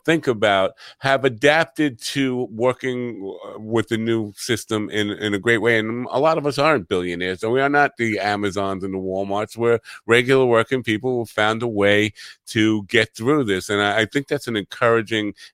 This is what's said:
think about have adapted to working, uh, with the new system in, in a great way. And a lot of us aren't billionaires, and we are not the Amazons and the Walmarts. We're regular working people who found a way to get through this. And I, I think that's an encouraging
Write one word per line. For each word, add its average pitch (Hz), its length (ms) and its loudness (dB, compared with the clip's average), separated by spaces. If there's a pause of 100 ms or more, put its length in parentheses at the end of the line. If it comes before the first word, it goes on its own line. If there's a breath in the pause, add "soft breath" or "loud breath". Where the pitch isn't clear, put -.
think 160 220 0
about 101 460 2 (280 loud breath)
have 135 240 0
adapted 143 800 0
to 127 480 -2
working, 120 840 -4 (140)
uh, 101 140 -14
with 110 300 -2
the 113 80 0
new 113 380 -2
system 107 540 -4
in, 104 220 -2
in 101 240 -2
a 98 40 -2
great 113 200 2
way. 113 180 2
And 113 320 -4
a 127 100 -2
lot 160 200 2
of 147 80 -4
us 131 100 -2
aren't 139 300 2
billionaires, 90 560 -2
and 110 80 -2
we 131 100 2
are 139 80 2
not 143 280 2
the 110 200 -2
Amazons 98 680 -2
and 95 100 -6
the 95 40 -4
Walmarts. 98 580 -4
We're 117 240 2 (280 loud breath)
regular 123 380 4
working 117 360 2
people 120 380 -2
who 117 60 -4
found 110 360 0
a 120 60 -2
way 104 460 2 (340 loud breath)
to 110 360 2
get 110 320 2
through 139 280 0
this. 95 260 -2
And 104 120 0
I, 104 180 2
I 110 60 2
think 139 220 -4
that's 143 200 -6
an 117 80 -4
encouraging 107 800 0 (180 loud breath)